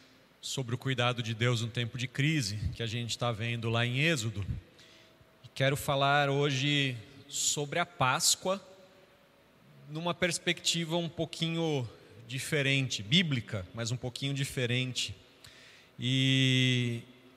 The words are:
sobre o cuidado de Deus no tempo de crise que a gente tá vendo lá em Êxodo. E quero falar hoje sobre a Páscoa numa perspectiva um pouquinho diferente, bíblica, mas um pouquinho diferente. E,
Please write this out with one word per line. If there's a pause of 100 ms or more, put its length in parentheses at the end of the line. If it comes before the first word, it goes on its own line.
(400)
sobre
o
cuidado
de
Deus
no
tempo
de
crise (180)
que
a
gente
tá
vendo
lá
em
Êxodo. (960)
E
quero
falar
hoje (300)
sobre
a
Páscoa (1300)
numa
perspectiva
um
pouquinho (380)
diferente,
bíblica,
mas
um
pouquinho
diferente. (880)
E, (340)